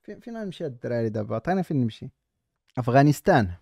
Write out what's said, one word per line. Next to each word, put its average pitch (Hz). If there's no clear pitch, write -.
فين، 202
فين 226
غنمشي 190
هاد 139
الدراري 117
دابا؟ 110
عطينا 175
فين 147
نمشي. 120
افغانستان. 135